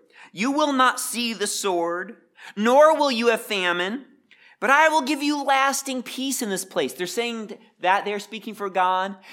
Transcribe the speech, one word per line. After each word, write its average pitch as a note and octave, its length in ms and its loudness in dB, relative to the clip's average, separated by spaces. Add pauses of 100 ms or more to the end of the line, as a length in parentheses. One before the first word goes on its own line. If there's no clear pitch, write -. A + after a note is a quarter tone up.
(320)
"You G3+ 180 -4
will D4 240 0
not C4 260 2
see A#3 340 -4
the G3 120 -6
sword, F3+ 720 -4 (380)
nor C#4+ 420 6
will C#4+ 140 2
you A#3 160 0
have A3+ 140 2
famine, F#3 640 -2 (540)
but G#3+ 120 2
I D#4 180 6
will D#4 140 2
give C#4 180 -2
you D4 220 -2
lasting C4+ 580 0
peace C4 400 -6
in A3 80 -4
this F#3 160 -4
place." C#3 280 -2
They're F3+ 120 -6
saying A3+ 540 -6 (220)
that F#3+ 220 2
they're G3+ 140 -4
speaking G#3+ 380 -12
for G3+ 120 -8
God. F#3 480 0 (180)